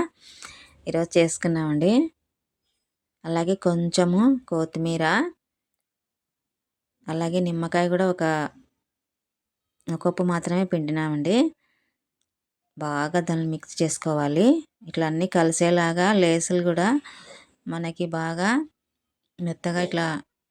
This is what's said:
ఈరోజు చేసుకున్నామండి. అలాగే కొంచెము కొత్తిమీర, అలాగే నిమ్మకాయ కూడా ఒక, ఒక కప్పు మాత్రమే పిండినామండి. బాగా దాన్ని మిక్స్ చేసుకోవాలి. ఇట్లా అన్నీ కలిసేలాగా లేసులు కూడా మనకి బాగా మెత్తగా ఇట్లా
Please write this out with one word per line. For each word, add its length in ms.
ఈరోజు 260
చేసుకున్నామండి. 800
అలాగే 340
కొంచెము 640
కొత్తిమీర, 560
అలాగే 340
నిమ్మకాయ 480
కూడా 200
ఒక, 160
ఒక 140
కప్పు 240
మాత్రమే 400
పిండినామండి. 720
బాగా 440
దాన్ని 260
మిక్స్ 300
చేసుకోవాలి. 720
ఇట్లా 200
అన్నీ 220
కలిసేలాగా 840
లేసులు 500
కూడా 260
మనకి 400
బాగా 420
మెత్తగా 440
ఇట్లా 220